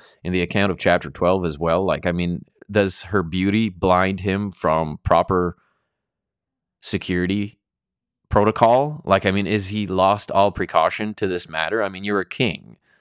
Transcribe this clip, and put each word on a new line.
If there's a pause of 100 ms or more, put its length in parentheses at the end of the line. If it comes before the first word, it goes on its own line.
(220)
in
the
account
of
chapter
twelve
as
well?
Like,
I
mean, (260)
does
her
beauty
blind
him
from
proper (1300)
security (680)
protocol?
Like,
I
mean,
is
he
lost
all
precaution
to
this
matter?
I
mean,
you're
a
king. (240)